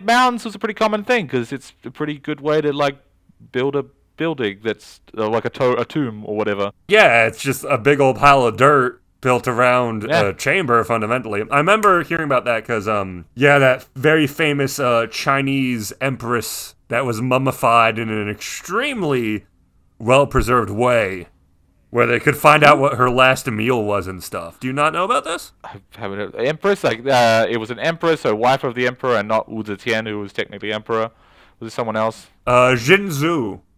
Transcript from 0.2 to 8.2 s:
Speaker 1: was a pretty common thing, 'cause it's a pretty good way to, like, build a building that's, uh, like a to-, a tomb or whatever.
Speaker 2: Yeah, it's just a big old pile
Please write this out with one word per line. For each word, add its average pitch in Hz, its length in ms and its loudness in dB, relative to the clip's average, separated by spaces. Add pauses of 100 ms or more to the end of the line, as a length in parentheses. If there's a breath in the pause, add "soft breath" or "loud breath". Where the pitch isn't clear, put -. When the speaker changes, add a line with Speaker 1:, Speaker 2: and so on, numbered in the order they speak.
Speaker 1:
was 214 100 -10
a 208 40 -14
pretty 220 160 -6
common 208 300 -2
thing, 233 220 0
'cause 123 260 -4
it's - 220 -12 (100)
a 120 60 -14
pretty 147 280 -8
good 143 220 -8
way 151 200 0
to, 147 120 0
like, 143 240 -2 (560)
build 135 220 0
a 139 100 -2 (320)
building 127 460 -4
that's, - 380 -6 (180)
uh, 107 100 -2
like 110 160 -2
a 120 60 -6
to-, 123 280 0
a 120 60 -2
tomb 110 400 -6
or 107 120 -6
whatever. 104 340 -2 (180)
Speaker 2:
Yeah, 151 380 6
it's 113 160 -6
just 135 220 -4
a 139 120 0
big 139 240 2
old 131 160 4
pile 139 300 4